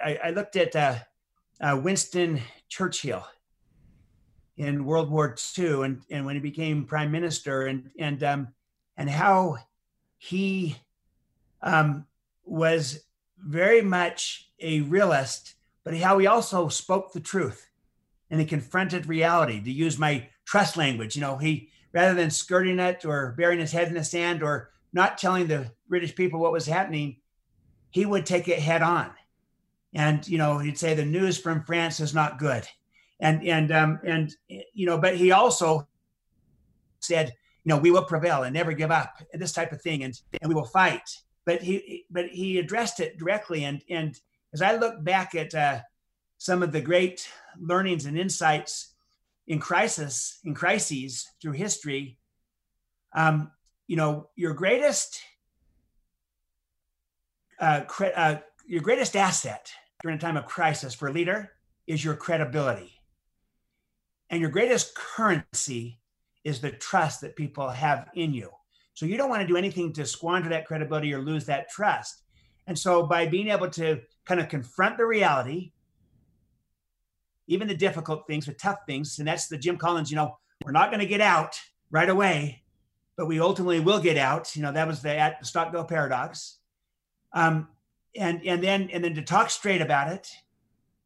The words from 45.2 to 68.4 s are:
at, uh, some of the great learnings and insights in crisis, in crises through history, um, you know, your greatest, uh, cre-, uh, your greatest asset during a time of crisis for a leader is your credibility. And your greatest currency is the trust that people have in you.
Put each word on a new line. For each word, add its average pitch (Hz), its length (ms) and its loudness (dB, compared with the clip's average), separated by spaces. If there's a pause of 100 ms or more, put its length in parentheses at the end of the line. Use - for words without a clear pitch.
at, 160 220 -4
uh, 143 240 0 (580)
some 180 240 0
of 160 120 0
the 160 80 0
great 180 460 2 (300)
learnings 175 480 0
and 147 140 -4
insights 160 720 -2 (540)
in 160 120 -2
crisis, 175 840 -2
in 151 100 -6
crises 147 720 -2 (160)
through 156 120 -6
history, 139 680 -6 (960)
um, 156 340 2 (380)
you 165 80 -2
know, 151 400 0
your 165 180 -2
greatest, 233 680 0 (2500)
uh, 151 260 4
cre-, 196 260 -2
uh, 156 260 2 (260)
your 170 160 -4
greatest 233 340 0
asset 175 560 0 (320)
during 160 140 -4
a - 20 -6
time 165 160 -4
of 139 100 -4
crisis 147 480 -2
for 143 140 -8
a 139 60 -6
leader 185 400 -2 (340)
is 151 160 -2
your 151 120 -2
credibility. 143 760 -2 (1400)
And 170 120 -2
your 160 80 0
greatest 214 460 2
currency 143 1080 -2 (420)
is 147 160 -4
the 135 120 -6
trust 160 500 -2
that - 160 -14
people 143 320 -6
have 131 460 0
in 160 180 -2
you. 107 160 -8 (440)